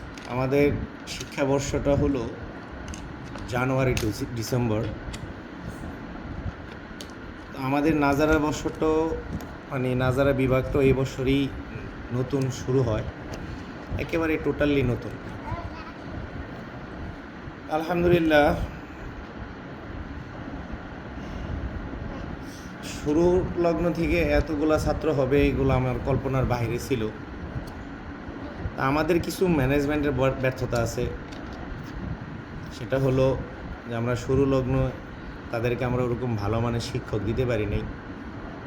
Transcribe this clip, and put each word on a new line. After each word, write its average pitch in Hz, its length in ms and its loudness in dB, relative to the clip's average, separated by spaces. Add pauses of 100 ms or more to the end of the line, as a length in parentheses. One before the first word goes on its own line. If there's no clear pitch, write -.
(280)
আমাদের 135 440 4 (360)
শিক্ষাবর্ষটা 139 840 0
হলো 139 340 2 (1200)
জানুয়ারি 127 460 2
to 117 300 0 (120)
ডিসেম্বর। 113 460 2 (2750)
তো 135 100 -8
আমাদের 143 340 4
নাজারা 147 420 6
বর্ষটাও, 156 800 2 (540)
মানে 127 240 0
নাজারা 127 380 4
বিভাগটাও 131 500 4
এই 135 100 10
বছরই 135 560 2 (640)
নতুন 131 360 0
শুরু 131 320 2
হয়, 110 200 2 (960)
একেবারে 160 460 0
totally 143 400 4
নতুন। 113 260 0 (2500)
আলহামদুলিল্লাহ, 165 840 6 (4000)
শুরু 175 400 4 (140)
লগ্ন 170 340 2
থেকে 165 300 2
এতগুলা 151 560 4
ছাত্র 151 340 2
হবে 139 340 6
এগুলো 131 280 4
আমার 127 200 4 (100)
কল্পনার 131 400 2
বাইরে 117 340 2 (100)
ছিল। 110 200 2 (1700)
তা 131 100 0
আমাদের 156 340 4
কিছু 165 260 0
ম্যানেজমেন্টের 143 680 4
ব-, 131 280 2
ব্যর্থতা 127 420 0
আছে, 120 240 0 (1700)
সেটা 127 200 0
হলো 131 380 4 (520)
যে 117 80 -4
আমরা 120 200 2
শুরু 135 300 4
লগ্ন 131 440 2 (600)
তাদেরকে 120 340 0
আমরা 123 180 2
ওরকম 120 340 0
ভালো 104 240 2
মানের 117 200 2
শিক্ষক - 380 -4
দিতে 113 280 0
পারি 110 200 2
নাই। 107 160 0 (840)